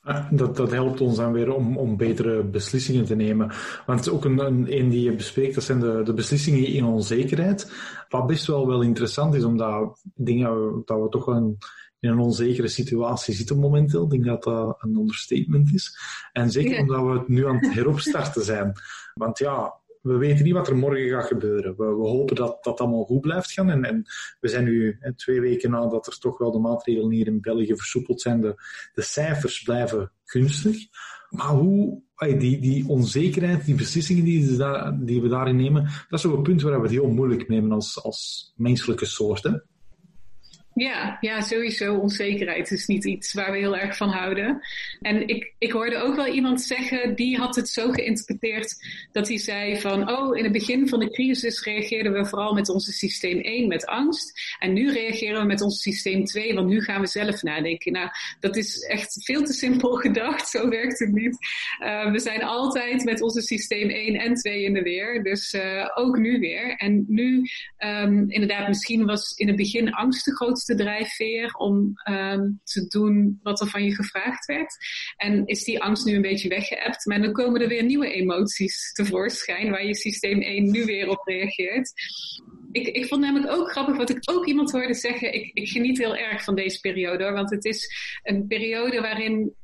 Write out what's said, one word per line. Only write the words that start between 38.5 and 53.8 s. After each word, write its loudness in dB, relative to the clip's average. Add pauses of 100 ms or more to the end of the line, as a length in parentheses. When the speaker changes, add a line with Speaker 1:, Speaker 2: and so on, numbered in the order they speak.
Speaker 1:
menselijke 2
soort, -2
hè? 2 (1300)
Speaker 2:
Ja, -2
ja, -2
sowieso. -2
Onzekerheid -2
is -4
niet 0
iets -4
waar -2
we -2
heel 0
erg -4
van 0
houden. 0 (420)
En 0
ik, -4
ik 0
hoorde 0
ook 0
wel 0
iemand 2
zeggen, -2
die 0
had -2
het 0
zo 0
geïnterpreteerd -2 (360)
dat 0
hij -2
zei -4
van, 0
"Oh, 0
in 0
het 2
begin 2
van 2
de 2
crisis 0
reageerden -2
we 2
vooral -2
met 0
onze -2
systeem -4
één -2
met -2